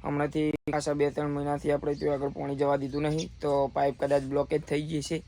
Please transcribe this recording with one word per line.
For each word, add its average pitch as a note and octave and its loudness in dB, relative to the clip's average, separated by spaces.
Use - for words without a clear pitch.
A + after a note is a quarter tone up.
હમણાંથી D3 0
ખાસા D3 0
બે D3 4
ત્રણ D3 -2
મહિનાથી C#3+ 0
આપણે D3 0
ત્યાં C#3+ 0
આગળ B2+ -2
પોણી C#3 -4
જવા C#3+ 2
દીધું C#3 -2
નહીં, D#3 -2
તો C#3 2
પાઇપ C#3+ 2
કદાચ C#3+ 2
બ્લોકેજ C#3+ 0
થઈ D3+ -2
ગઈ D3+ -4
છે. D#3+ -4